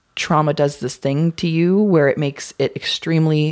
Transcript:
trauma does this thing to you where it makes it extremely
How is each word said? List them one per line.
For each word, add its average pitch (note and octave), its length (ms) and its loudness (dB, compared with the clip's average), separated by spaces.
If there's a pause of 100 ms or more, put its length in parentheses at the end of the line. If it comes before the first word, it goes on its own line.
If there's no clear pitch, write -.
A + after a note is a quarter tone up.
(160)
trauma D3+ 380 0
does D3 260 -2
this B2+ 160 -6
thing D#3 380 -2
to F3 160 -4
you E3+ 320 2
where E3+ 260 4
it - 100 2
makes C#3+ 400 -6
it C3+ 160 -2
extremely D#3 800 0